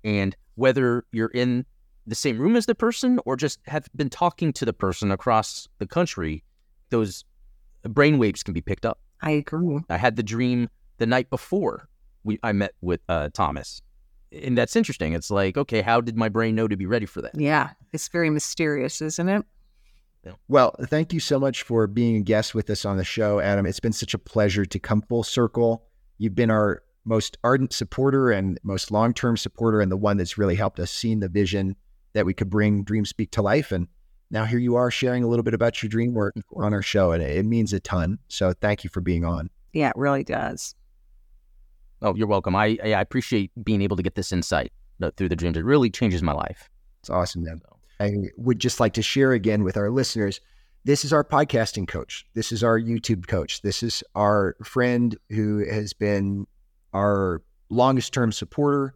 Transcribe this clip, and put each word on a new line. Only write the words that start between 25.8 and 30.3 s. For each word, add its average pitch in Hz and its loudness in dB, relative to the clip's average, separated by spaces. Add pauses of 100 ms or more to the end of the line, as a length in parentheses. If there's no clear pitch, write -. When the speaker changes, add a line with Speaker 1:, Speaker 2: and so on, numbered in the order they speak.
Speaker 3:
You've 104 -2
been 113 2
our 107 2 (220)
most 110 -2
ardent 131 2
supporter 131 2
and 95 0
most 98 -6
long-term 117 2
supporter, 110 0
and 98 2
the 95 0
one 101 2
that's 87 -2